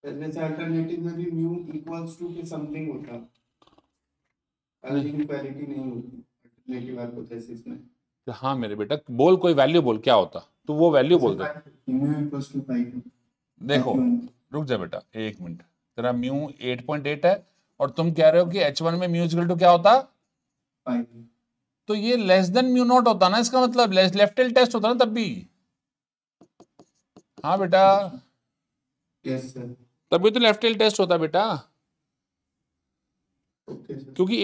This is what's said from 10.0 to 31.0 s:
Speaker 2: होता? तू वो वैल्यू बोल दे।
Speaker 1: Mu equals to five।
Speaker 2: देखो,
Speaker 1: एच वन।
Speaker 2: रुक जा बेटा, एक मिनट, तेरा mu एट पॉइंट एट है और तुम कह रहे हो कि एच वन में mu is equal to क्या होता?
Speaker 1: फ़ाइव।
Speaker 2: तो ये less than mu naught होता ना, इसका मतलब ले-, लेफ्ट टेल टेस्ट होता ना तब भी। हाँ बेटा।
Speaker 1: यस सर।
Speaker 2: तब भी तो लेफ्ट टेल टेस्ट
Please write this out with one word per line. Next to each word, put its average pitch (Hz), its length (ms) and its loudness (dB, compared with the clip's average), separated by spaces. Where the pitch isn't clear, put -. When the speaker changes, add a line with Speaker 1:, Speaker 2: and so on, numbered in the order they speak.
Speaker 2:
होता? 92 260 2
तू 151 80 -4
वो 165 160 6
वैल्यू 147 280 4
बोल 110 180 2
दे। 95 80 -6
Speaker 1:
Mu - 680 -4
equals 143 380 -6
to 135 100 -6
five। 123 380 -6
Speaker 2:
देखो, 127 320 -2
Speaker 1:
एच 131 60 0
वन। 120 300 0
Speaker 2:
रुक 151 120 -6
जा 127 120 -4
बेटा, 90 260 -8
एक 107 240 -8
मिनट, 85 220 -14
तेरा 120 140 -2
mu 135 380 -6
एट 123 260 -6
पॉइंट 147 200 -6
एट 147 200 -2
है 190 100 4
और 139 100 -2
तुम 165 220 -2
कह 156 160 6
रहे 170 140 6
हो 170 80 0
कि 190 100 -4
एच 147 220 0
वन 165 120 0
में 180 140 -2
mu 170 180 0
is 165 80 -2
equal 170 180 0
to 170 60 -2
क्या 175 120 8
होता? 190 280 6
Speaker 1:
फ़ाइव। 120 420 -8
Speaker 2:
तो 208 60 -2
ये 226 220 0
less 190 340 4
than 254 240 2
mu 247 120 2
naught 247 220 4
होता 185 200 4
ना, 208 100 2
इसका 254 280 2
मतलब 240 260 2
ले-, 185 220 4
लेफ्ट - 220 2
टेल 254 160 2
टेस्ट 247 220 4
होता 220 140 0
ना 247 160 2
तब 220 80 -2
भी। 220 160 -2
हाँ 175 140 0
बेटा। 190 260 4
Speaker 1:
यस 131 300 -8
सर। 123 200 -14
Speaker 2:
तब 175 100 2
भी 214 80 6
तो 233 100 -2
लेफ्ट 214 200 2
टेल 226 180 0
टेस्ट 214 220 2